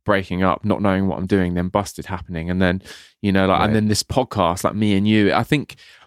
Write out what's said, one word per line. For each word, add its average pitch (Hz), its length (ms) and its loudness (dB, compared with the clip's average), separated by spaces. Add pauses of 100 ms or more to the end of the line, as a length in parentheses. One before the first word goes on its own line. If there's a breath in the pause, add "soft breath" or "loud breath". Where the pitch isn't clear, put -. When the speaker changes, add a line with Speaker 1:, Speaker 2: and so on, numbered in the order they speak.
Speaker 1:
breaking 95 380 0
up, 92 220 0
not 101 160 0
knowing 95 260 0
what 92 100 -4
I'm 92 100 -6
doing, 92 260 0
then 87 160 -2
Busted - 380 -4
happening. 87 420 -8
And 90 120 -2
then, 92 200 2 (400 loud breath)
you 101 100 0
know, 95 160 4
like, 90 120 4
Speaker 2:
Right. 101 80 2
Speaker 1:
and 107 80 0
then 107 120 2
this 104 160 0
podcast, 95 640 0
like, - 100 -2
me 104 220 2
and 104 100 2
you, 107 260 4
I 107 100 0
think - 320 -4 (320 soft breath)